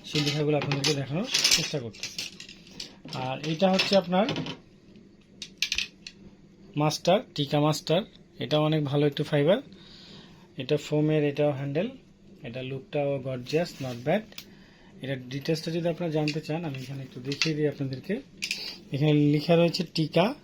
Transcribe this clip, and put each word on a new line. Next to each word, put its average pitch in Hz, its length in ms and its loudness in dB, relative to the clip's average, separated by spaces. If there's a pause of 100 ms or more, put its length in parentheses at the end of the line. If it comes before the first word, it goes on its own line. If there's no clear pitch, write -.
সেই 151 160 -2
লেখাগুলো 147 360 2
আপনাদেরকে 139 360 0
দেখানোর 139 320 -2 (260)
চেষ্টা 156 280 0
করতেছি। - 500 -10 (840)
আর 135 340 -4
এটা 165 240 2
হচ্ছে 190 260 4
আপনার 180 300 4 (2500)
মাস্টার, 151 440 2 (160)
টিকা 147 240 0
মাস্টার। 156 420 2 (380)
এটাও 143 240 2
অনেক 156 200 2
ভালো 143 240 2
একটি 147 160 0
ফাইবার। 151 340 4 (1000)
এটা 139 200 0
ফোমের, 151 460 2
এটাও 147 280 2
হ্যান্ডেল, 139 380 -2 (540)
এটা 131 200 -10
লুকটাও 139 560 -2
গর্জিয়াস, 131 600 -2
not 127 260 -6
bad। 196 140 2 (800)
এটার 127 280 -6
ডিটেলসটা 156 420 -2
যদি 170 160 -2
আপনারা 165 240 -2
জানতে 151 300 0
চান, 165 240 -4
আমি 135 140 -6
এখানে 135 240 -10
একটু 131 160 -14
দেখিয়ে 143 360 -2
দিই 151 120 2
আপনাদেরকে। 135 540 -4 (720)
এখানে 151 220 4
লেখা 147 420 6
রয়েছে 170 280 4 (100)
টিকা 165 500 2